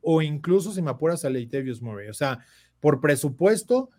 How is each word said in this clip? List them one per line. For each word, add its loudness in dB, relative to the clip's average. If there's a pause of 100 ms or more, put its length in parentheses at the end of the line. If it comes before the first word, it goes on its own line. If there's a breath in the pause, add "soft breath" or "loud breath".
o 2
incluso, 0
si -4
me -2
apuras, -2
a -2
Latavius -6
Murray. -12
O -14
sea, -4 (360 soft breath)
por 4
presupuesto, 2